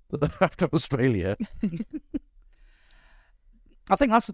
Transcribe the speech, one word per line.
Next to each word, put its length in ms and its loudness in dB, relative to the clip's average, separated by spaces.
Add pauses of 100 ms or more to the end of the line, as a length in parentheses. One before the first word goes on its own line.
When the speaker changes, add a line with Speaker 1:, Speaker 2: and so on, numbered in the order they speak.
(120)
Speaker 1:
<laughs> 300 -4
after 320 0
Australia. 600 0 (280)
Speaker 2:
<laughs> 480 -8 (1800)
Speaker 3:
I 60 6
think 140 2
that's, 220 4